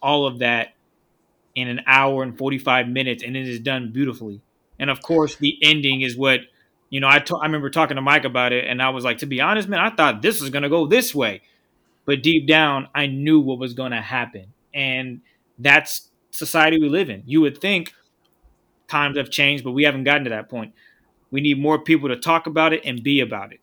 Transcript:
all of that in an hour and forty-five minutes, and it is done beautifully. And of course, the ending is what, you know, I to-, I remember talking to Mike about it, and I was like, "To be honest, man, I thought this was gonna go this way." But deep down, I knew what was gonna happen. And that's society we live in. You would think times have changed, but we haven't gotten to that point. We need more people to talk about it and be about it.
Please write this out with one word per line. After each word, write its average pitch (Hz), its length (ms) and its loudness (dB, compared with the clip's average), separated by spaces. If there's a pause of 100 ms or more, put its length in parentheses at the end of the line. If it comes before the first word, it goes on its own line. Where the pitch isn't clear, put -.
all 143 240 2
of 123 120 -4
that 120 360 -2 (800)
in 127 140 -6
an 123 180 -6
hour 135 360 2
and 123 140 -8
forty-five 131 520 0
minutes, 127 340 -4
and 123 140 -10
it 131 100 -8
is 120 140 -8
done 123 320 -6
beautifully. 117 480 -6 (380)
And 139 120 -6
of - 120 -6
course, 156 340 0
the 147 260 -2
ending 143 380 2
is 123 160 -4
what, 131 240 2 (480)
you 135 100 -6
know, 135 100 0
I 143 120 6
to-, 170 160 -6
I 151 80 -4
remember 151 260 -2
talking 147 260 0
to 135 40 -4
Mike 139 240 2
about 123 280 0
it, 123 140 -2
and 123 160 -4
I 131 80 0
was 131 140 -8
like, 120 140 -2
"To 147 80 -8
be 135 140 -4
honest, 190 280 0
man, 190 120 -2
I 214 100 2
thought 139 320 2
this 208 180 2
was 135 100 -6
gonna 143 200 -2
go 160 160 2
this 220 280 2
way." 110 280 -2 (640)
But 139 160 0
deep 156 260 2
down, 151 460 2
I 143 120 -2
knew 143 320 4
what 131 200 0
was 123 160 -8
gonna 123 280 -6
happen. 117 520 -8 (200)
And 131 460 -4 (380)
that's 143 520 2 (200)
society 160 500 2
we 147 80 2
live 160 220 0
in. 101 160 -12
You 151 160 2
would 143 180 0
think 190 320 -2 (960)
times 143 300 -2
have 135 120 -6
changed, 143 320 0
but 127 100 -6
we 139 120 2
haven't 135 200 0
gotten 143 200 2
to 120 60 -4
that 107 180 -8
point. 110 240 -12 (580)
We 139 120 -4
need 143 180 2
more 151 180 2
people 151 300 2
to 123 80 -2
talk 165 300 0
about 160 260 2
it 160 120 -2
and 123 180 -6
be 139 180 2
about 107 320 -6
it. - 100 -20